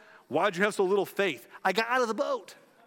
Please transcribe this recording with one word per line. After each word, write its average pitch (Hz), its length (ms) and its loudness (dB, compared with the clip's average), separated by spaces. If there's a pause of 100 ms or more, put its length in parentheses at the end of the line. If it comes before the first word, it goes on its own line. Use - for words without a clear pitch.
(280)
"Why'd 170 280 2
you 185 80 2
have 208 120 0
so 202 80 2
little 185 220 2
faith?" 190 420 -4 (160)
"I 190 100 2
got 226 160 0
out 254 120 2
of 233 60 0
the 220 60 -4
boat." 254 420 -6 (320)